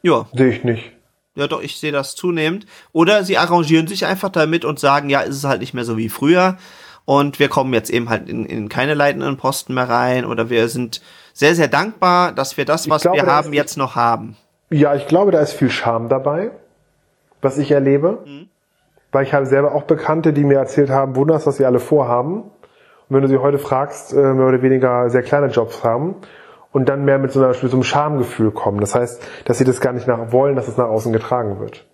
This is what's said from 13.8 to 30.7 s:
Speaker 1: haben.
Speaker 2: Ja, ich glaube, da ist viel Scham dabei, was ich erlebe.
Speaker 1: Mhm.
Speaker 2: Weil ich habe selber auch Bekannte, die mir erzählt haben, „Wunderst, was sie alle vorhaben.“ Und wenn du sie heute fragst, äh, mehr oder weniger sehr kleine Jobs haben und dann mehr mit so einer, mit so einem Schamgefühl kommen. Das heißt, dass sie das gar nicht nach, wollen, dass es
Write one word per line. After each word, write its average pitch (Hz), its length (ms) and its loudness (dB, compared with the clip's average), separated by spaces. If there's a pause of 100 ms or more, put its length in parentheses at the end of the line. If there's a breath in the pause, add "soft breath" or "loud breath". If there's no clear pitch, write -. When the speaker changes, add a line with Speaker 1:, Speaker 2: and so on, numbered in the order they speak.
Speaker 1:
haben. 113 400 -2 (340)
Speaker 2:
Ja, 143 240 4
ich 139 140 -4
glaube, 185 240 4
da 160 80 4
ist 147 140 0
viel 127 160 0
Scham 117 380 -2
dabei, 147 440 -2 (880)
was 135 160 0
ich 143 140 0
erlebe. 143 520 2
Speaker 1:
Mhm. 147 240 -20 (640)
Speaker 2:
Weil 139 120 0
ich - 80 -4
habe 139 140 2
selber 139 280 2
auch 143 100 -2
Bekannte, 156 480 0
die 143 120 2
mir 139 140 4
erzählt 135 320 0
haben, 135 260 0
„Wunderst, 151 300 2
was 139 100 0
sie 139 80 2
alle 127 140 4
vorhaben.“ 135 640 0
Und - 80 -20 (580 soft breath)
wenn 135 140 2
du 135 60 2
sie 135 100 4
heute 143 200 2
fragst, 139 540 -4
äh, 131 40 0 (180)
mehr 131 140 4
oder 127 140 2
weniger 127 480 2
sehr 123 120 2
kleine 143 240 0
Jobs 113 380 -2
haben 139 320 -2 (560 loud breath)
und 131 160 0
dann 139 160 -2
mehr 139 140 4
mit 135 120 -2
so 139 100 -2
einer, 131 100 4
mit 123 100 -2
so 131 160 -2
einem 127 80 2
Schamgefühl 135 680 0
kommen. 101 300 -2
Das 104 160 -2
heißt, 123 260 -2 (220 loud breath)
dass 117 140 0
sie 131 60 2
das 127 160 0
gar 131 120 0
nicht 123 160 -4
nach, 117 240 -2
wollen, 135 240 4
dass 120 100 -4
es 113 100 -6